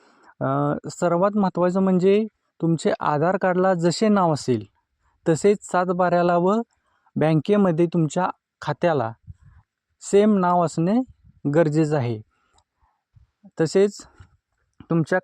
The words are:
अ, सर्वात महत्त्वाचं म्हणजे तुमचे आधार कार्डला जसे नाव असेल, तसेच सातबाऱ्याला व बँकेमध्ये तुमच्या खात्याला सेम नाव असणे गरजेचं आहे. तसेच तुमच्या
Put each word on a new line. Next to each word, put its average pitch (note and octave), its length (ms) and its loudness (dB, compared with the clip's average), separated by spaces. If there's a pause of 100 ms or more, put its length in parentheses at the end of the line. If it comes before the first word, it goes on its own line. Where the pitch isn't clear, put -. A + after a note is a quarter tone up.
(420)
अ, C#3+ 360 -2 (120)
सर्वात F3+ 480 -2
महत्त्वाचं F3+ 420 0
म्हणजे F#3+ 480 2 (340)
तुमचे E3 380 0
आधार D#3 420 -2
कार्डला F#3 320 0
जसे F3 340 0
नाव F#3+ 260 2
असेल, A#2+ 300 -4 (640)
तसेच G3+ 320 2
सातबाऱ्याला F3+ 760 0
व F#3+ 240 2 (580)
बँकेमध्ये E3 640 2
तुमच्या E3+ 440 -2 (320)
खात्याला D3 500 -2 (880)
सेम G3+ 360 2
नाव F3+ 280 2
असणे F3+ 360 0 (540)
गरजेचं D#3 420 2
आहे. A#2+ 240 -4 (1400)
तसेच F#3+ 400 0 (880)
तुमच्या E3 340 0